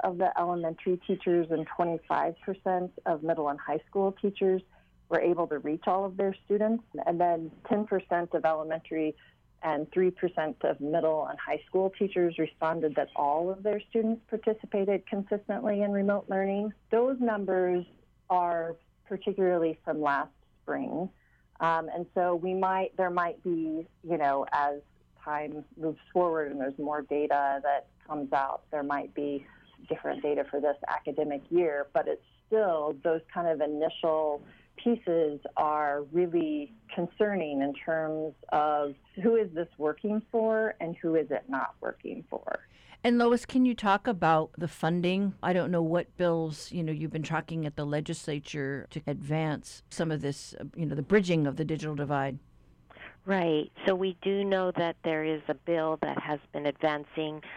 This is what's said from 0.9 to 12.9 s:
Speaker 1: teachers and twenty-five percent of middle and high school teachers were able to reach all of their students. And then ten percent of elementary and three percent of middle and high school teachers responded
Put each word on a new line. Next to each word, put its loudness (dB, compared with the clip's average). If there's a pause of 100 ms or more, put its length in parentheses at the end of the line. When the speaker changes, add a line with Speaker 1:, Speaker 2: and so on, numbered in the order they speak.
Speaker 1:
teachers 2
and 0
twenty-five 0
percent -2 (140)
of 0
middle 2
and -4
high -4
school 0
teachers 2 (480)
were 4
able 2
to -4
reach -4
all 2
of -6
their 0 (100)
students. 2 (220)
And 2
then 2 (160)
ten 0
percent -2
of 0
elementary -2 (480)
and -2
three 4
percent -2
of 0
middle 0
and -8
high -4
school 2
teachers 0
responded 0